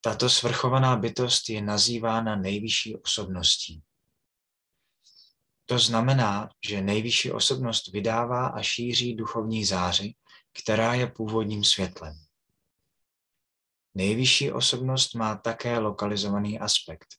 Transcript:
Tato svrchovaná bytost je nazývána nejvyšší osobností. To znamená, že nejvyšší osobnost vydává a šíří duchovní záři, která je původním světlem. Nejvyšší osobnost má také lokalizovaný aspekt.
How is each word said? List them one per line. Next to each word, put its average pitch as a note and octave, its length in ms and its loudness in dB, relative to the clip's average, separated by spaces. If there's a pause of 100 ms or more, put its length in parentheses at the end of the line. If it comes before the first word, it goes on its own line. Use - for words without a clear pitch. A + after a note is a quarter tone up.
Tato A#2 280 0
svrchovaná B2+ 640 4
bytost A2+ 540 0
je G#2+ 120 -4
nazývána A2 760 0
nejvyšší G#2 600 -2
osobností. F2+ 880 -2 (1800)
To A#2+ 140 0
znamená, A2+ 720 4 (180)
že G2+ 140 -2
nejvyšší G#2+ 500 0
osobnost B2+ 640 0
vydává A#2 540 0
a - 140 -6
šíří A#2+ 540 0
duchovní A2 500 -2
záři, F#2 500 0 (480)
která A2+ 300 2
je B2 140 0
původním G#2+ 560 -2
světlem. E2 500 0 (1800)
Nejvyšší A#2 580 2
osobnost C3 640 0
má A2 200 0
také A#2 440 -2
lokalizovaný G#2 800 -2
aspekt. - 480 -2 (120)